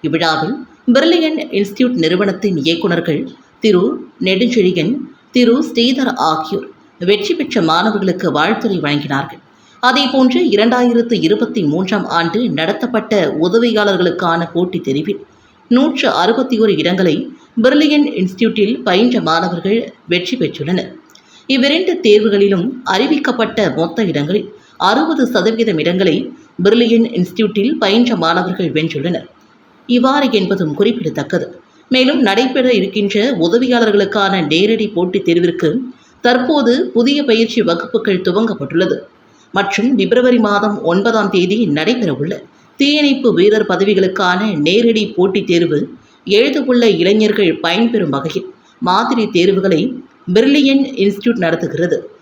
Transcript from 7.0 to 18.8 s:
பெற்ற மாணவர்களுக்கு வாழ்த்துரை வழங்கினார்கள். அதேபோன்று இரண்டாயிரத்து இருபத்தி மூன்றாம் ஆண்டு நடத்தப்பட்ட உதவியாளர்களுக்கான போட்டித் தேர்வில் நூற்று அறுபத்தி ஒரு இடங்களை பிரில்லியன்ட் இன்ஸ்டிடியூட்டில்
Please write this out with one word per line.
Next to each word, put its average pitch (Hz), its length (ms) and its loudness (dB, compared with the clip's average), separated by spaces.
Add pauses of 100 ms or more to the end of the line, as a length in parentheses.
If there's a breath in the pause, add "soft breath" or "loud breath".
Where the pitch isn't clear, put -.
பெற்ற 247 280 -2
மாணவர்களுக்கு 185 680 0
வாழ்த்துரை 185 500 -2
வழங்கினார்கள். 147 600 -4 (420 soft breath)
அதேபோன்று 262 580 2 (100)
இரண்டாயிரத்து 233 720 2
இருபத்தி 208 400 0
மூன்றாம் 185 440 -2
ஆண்டு 170 340 -2 (100)
நடத்தப்பட்ட 208 640 -2 (300)
உதவியாளர்களுக்கான 185 1000 0 (120)
போட்டித் 175 320 -4
தேர்வில் 139 380 -4 (480 soft breath)
நூற்று 262 400 2
அறுபத்தி 226 480 0
ஒரு 214 180 4
இடங்களை 175 380 0 (480 loud breath)
பிரில்லியன்ட் 294 520 4
இன்ஸ்டிடியூட்டில் 208 680 0